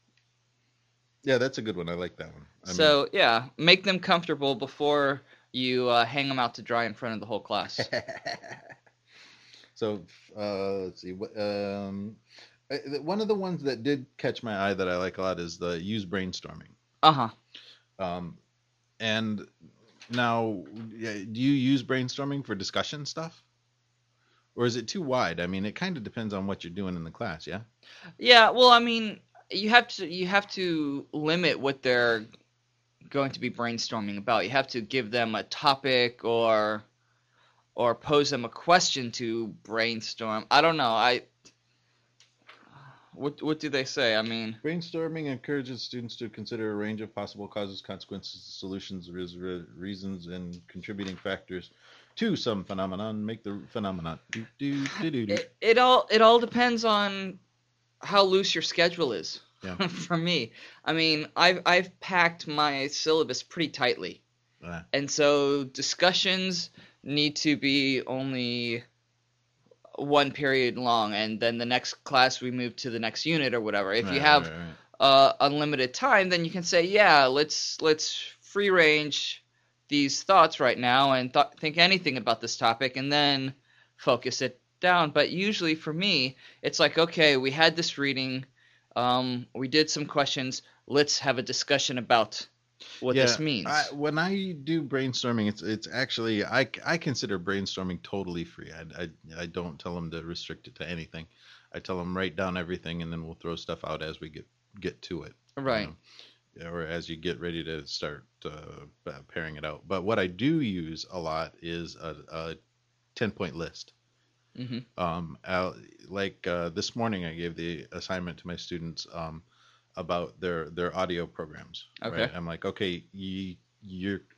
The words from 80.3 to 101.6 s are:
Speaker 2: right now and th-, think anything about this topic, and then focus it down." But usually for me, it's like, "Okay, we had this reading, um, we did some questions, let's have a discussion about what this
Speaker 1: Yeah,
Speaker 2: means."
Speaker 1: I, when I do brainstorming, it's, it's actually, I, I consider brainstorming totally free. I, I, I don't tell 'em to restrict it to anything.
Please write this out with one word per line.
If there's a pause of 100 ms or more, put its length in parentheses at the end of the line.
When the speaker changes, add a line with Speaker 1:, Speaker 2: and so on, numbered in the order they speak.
Speaker 2:
right
now
and
th-, (140)
think
anything
about
this
topic,
and
then (420)
focus
it (200)
down."
But
usually
for
me, (260)
it's
like,
"Okay,
we
had
this
reading, (500)
um,
we
did
some
questions, (240)
let's
have
a
discussion
about (520)
what
this
Speaker 1:
Yeah,
Speaker 2:
means."
Speaker 1:
I, (100)
when
I
do
brainstorming,
it's,
it's
actually,
I, (180)
I
consider
brainstorming
totally
free.
I,
I, (340)
I
don't
tell
'em
to
restrict
it
to
anything. (460)